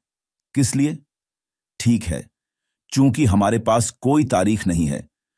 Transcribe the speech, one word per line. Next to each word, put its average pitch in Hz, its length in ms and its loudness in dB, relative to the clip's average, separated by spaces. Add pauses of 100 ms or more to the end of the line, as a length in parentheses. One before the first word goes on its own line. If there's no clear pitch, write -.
(540)
किस 135 220 0
लिए? 139 220 -2 (800)
ठीक 117 240 0
है, 80 240 -6 (640)
चूंकि 135 340 2
हमारे 104 340 2
पास 110 300 0
कोई 147 340 0
तारीख 101 440 0
नहीं 82 200 0
है, - 220 -8 (280)